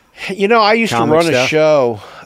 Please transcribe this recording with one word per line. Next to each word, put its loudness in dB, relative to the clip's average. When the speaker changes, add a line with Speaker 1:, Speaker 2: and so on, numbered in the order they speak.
Speaker 1:
You -4
know, 2
I 2
used -2
to -2
Speaker 2:
comic 2
Speaker 1:
run 2
a 0
Speaker 2:
stuff? 0
Speaker 1:
show, 0